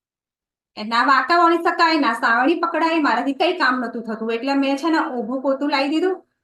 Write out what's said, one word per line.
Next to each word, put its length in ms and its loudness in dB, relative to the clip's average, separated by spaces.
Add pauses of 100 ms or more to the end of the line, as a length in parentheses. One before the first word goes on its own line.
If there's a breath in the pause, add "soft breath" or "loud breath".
(760)
એ 80 -10
ના 200 0
વાંકા 400 4
વળી 120 4
શકાય, 420 2
ના 140 2
સાવણી 420 2
પકડાય, 440 0
મારાથી 340 0
કઈ 260 0
કામ 220 0
નતું 220 -6
થતું. 300 -6
એટલે 220 -2
મેં 220 0
છે 140 -2
ને 80 2
ઊભું 440 -4
પોતું 280 -2
લાવી 180 0
દીધું 380 -2 (180)